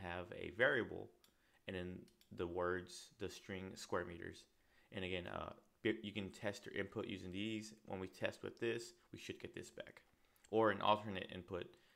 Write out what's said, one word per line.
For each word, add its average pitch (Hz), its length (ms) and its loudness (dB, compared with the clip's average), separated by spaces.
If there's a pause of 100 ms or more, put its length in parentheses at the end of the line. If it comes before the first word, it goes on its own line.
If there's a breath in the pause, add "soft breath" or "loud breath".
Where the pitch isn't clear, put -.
have 87 300 -2
a 87 240 -6
variable, 110 540 4 (580 soft breath)
and 95 80 -4
then 90 220 -2 (340)
the 90 140 -2
words, 90 640 0 (100)
the 95 80 -2
string, 95 460 -6
square - 300 -2
meters. 87 400 -8 (480 soft breath)
And 95 120 -2
again, 90 220 0
uh, 78 260 -4 (320)
y-, 107 180 4
you 101 100 -6
can 98 180 -2
test - 360 -2
your - 80 -8
input 98 320 0
using 92 240 -4
these. 107 440 -2 (100)
When 95 160 -4
we 92 80 -2
test - 340 -2
with - 160 -6
this, 117 360 0 (180 soft breath)
we - 60 -10
should - 220 -8
get - 140 -10
this - 160 -8
back. - 320 -12 (480 soft breath)
Or 110 200 10
an 98 100 4
alternate 104 520 6
input, 90 440 -4 (180 soft breath)